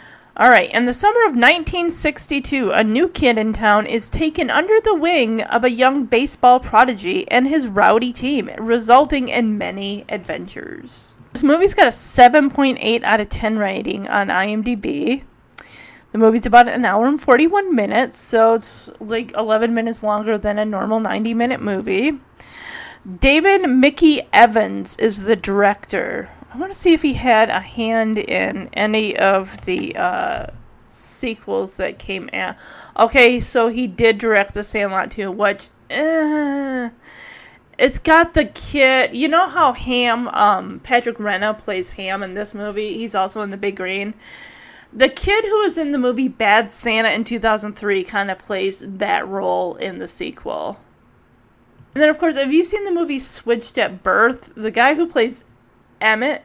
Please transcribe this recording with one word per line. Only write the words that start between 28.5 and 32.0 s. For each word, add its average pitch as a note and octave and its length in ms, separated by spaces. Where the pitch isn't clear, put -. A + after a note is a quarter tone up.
any G#3+ 440
of F#3+ 480
the, - 300
uh, F#3 500
sequels G3 880
that F#3 200
came F#3+ 340